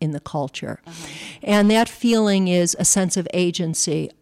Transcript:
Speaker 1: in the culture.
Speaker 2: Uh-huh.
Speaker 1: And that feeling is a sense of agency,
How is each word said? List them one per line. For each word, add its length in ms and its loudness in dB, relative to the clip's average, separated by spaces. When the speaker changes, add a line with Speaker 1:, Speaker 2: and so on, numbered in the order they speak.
Speaker 1:
in 100 -2
the 100 -6
culture. 680 -8
Speaker 2:
Uh-huh. 220 -18
Speaker 1:
And 280 4
that 180 4
feeling 600 2
is 320 2
a 40 0
sense 320 0
of 160 -4
agency, 800 -2